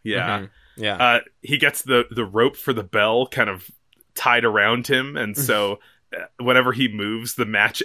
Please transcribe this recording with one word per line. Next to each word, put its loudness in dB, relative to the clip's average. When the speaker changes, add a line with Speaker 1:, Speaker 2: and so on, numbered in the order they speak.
Speaker 1:
Yeah. -2
Speaker 2:
Mm-hmm. -18
Yeah. -2
Speaker 1:
Uh, 4
he -2
gets 0
the, 2
the -4
rope 0
for -4
the -6
bell 0
kind -2
of -10
tied 2
around 2
him, -2
and -6
Speaker 2:
<laughs> -2
Speaker 1:
so, 0
uh, -12
whenever 2
he 0
moves, -6
the -2
match 0